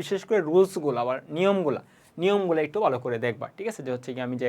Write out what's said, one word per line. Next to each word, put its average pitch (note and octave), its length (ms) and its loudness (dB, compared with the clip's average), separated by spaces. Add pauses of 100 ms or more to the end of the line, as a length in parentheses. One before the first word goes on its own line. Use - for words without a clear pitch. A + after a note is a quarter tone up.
বিশেষ F#3+ 280 -4
করে G#3+ 200 4
রুলসগুলো E3 560 2
আবার B2+ 140 -2 (180)
নিয়মগুলা, F#3 460 2 (360)
নিয়মগুলো F#3 480 2
একটু D3+ 180 -4
ভালো C3+ 200 2
করে A#2+ 120 -2 (100)
দেখবা, A#2 200 -4 (100)
ঠিক G3+ 140 -8
আছে? G#3+ 160 -10
যে C3 80 -4
হচ্ছে B2+ 200 -8
গিয়ে B2+ 140 -6
আমি B2+ 120 -4
যে B2 80 0